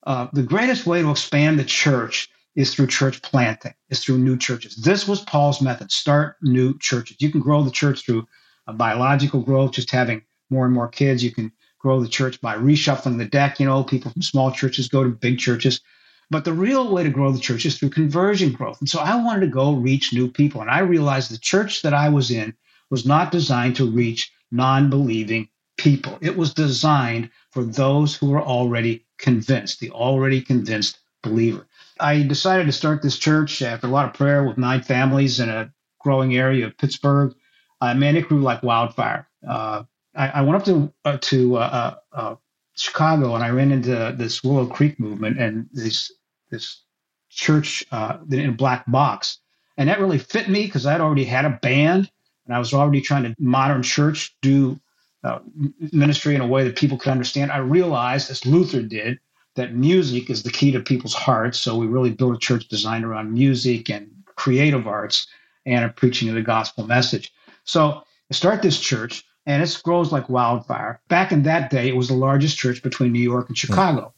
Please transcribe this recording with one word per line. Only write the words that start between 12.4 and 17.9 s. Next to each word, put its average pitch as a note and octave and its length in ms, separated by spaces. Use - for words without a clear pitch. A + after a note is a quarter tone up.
by A2 160
reshuffling C3+ 640
the A#2+ 60
deck. C#3 340
You C#3 80
know, C3+ 160
people C3 300
from F3+ 100
small C3 300
churches C3 340
go C3+ 160
to B2+ 80
big B2 300
churches. A#2+ 400
But D3+ 160
the E3+ 80
real A3+ 400
way F3+ 120
to D3 60
grow C3+ 200
the C3 80
church - 280
is C#3+ 120
through C#3 120